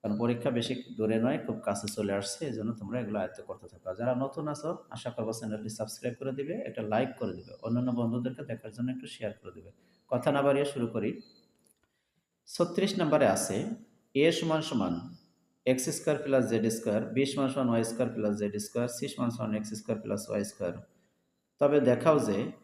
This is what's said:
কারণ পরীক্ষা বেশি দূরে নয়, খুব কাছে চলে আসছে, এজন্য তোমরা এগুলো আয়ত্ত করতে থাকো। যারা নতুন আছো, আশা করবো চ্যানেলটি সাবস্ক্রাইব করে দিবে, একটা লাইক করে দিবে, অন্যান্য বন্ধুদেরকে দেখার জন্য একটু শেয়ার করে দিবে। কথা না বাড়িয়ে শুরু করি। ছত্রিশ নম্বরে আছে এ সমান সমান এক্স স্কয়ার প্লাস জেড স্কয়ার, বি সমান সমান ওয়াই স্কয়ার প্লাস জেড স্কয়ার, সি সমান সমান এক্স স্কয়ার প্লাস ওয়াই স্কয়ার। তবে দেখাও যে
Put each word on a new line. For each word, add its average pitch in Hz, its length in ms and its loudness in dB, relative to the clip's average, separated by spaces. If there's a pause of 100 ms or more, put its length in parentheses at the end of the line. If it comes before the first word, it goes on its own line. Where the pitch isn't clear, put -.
কারণ 107 140 2
পরীক্ষা 120 320 2
বেশি 120 240 0 (220)
দূরে 110 220 2
নয়, 131 200 2
খুব 110 180 -4 (100)
কাছে 104 200 -2 (100)
চলে 101 160 0
আসছে, 98 340 -2
এজন্য 110 240 -4 (100)
তোমরা 104 200 -6
এগুলো 104 180 -4
আয়ত্ত 92 200 -4 (100)
করতে 95 200 -14
থাকো। 90 260 -12
যারা 120 200 0
নতুন 135 340 -4
আছো, 147 220 -6 (200)
আশা 127 200 -8
করবো 113 220 -4
চ্যানেলটি 110 380 -6
সাবস্ক্রাইব 113 480 -6
করে 135 140 -6
দিবে, 151 220 -6
একটা 220 280 -8
লাইক 110 360 0
করে 98 140 -4
দিবে, - 200 -12 (100)
অন্যান্য 123 280 0
বন্ধুদেরকে 123 540 -2
দেখার 113 280 -10
জন্য 120 180 -4
একটু 127 160 -8
শেয়ার 107 260 -6
করে - 200 -16
দিবে। 90 180 -18 (400)
কথা 127 220 2
না 139 100 4
বাড়িয়ে 139 240 4
শুরু 123 200 -2
করি। 110 240 0 (1400)
ছত্রিশ 175 500 0
নম্বরে 151 280 6
আছে 98 300 4 (580)
এ 143 180 6
সমান 160 300 2
সমান 95 320 0 (720)
এক্স 127 220 2
স্কয়ার 147 300 0
প্লাস 131 300 4
জেড 113 200 4
স্কয়ার, 107 360 2
বি 127 220 0
সমান 139 220 0
সমান 127 200 2
ওয়াই 113 160 4
স্কয়ার 117 300 -2
প্লাস 107 220 0
জেড 101 200 -2
স্কয়ার, 120 320 -2
সি - 200 -6
সমান 123 220 -2
সমান 113 240 -4
এক্স 104 200 -4
স্কয়ার 107 260 -4
প্লাস 104 280 -4
ওয়াই 101 160 0
স্কয়ার। 87 300 -6 (840)
তবে 143 200 6
দেখাও 135 380 6
যে 104 200 2 (260)